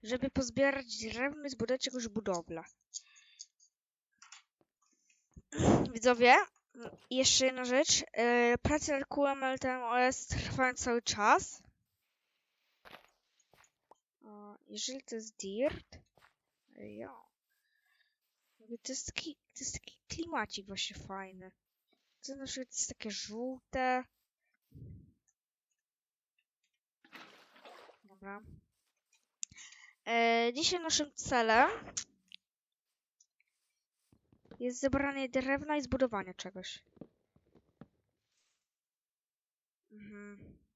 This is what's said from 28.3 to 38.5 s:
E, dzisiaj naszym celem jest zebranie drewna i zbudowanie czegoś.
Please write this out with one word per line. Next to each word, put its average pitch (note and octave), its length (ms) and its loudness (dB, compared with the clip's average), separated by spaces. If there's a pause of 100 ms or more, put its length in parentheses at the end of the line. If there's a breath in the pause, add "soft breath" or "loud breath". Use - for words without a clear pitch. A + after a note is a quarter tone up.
E, A#3 460 4
dzisiaj E4 260 2
naszym D#4 340 0
celem A#3 560 4 (3000)
jest B3 200 -6
zebranie C4+ 500 0
drewna C#4 480 0
i D4 40 0
zbudowanie A#3+ 520 -2
czegoś. - 500 -12 (3000)